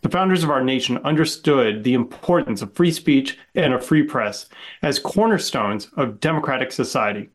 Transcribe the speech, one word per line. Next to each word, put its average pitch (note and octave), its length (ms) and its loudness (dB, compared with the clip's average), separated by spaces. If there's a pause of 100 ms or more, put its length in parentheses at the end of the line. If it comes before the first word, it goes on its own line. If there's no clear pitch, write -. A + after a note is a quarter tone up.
The - 60 -4
founders F#3 380 2
of D3 40 0
our C3+ 140 2
nation B2+ 360 0
understood C#3 840 2
the B2 100 2
importance B2 680 0
of G#2 120 -10
free F3 160 2
speech C#3 480 0 (160)
and C#3+ 200 0
a B2 80 -2
free D#3 200 2
press A2+ 460 -4 (340)
as C#3+ 160 0
cornerstones B2+ 1000 -2
of A#2+ 240 -4
democratic D3 500 -2
society. G#2 640 -4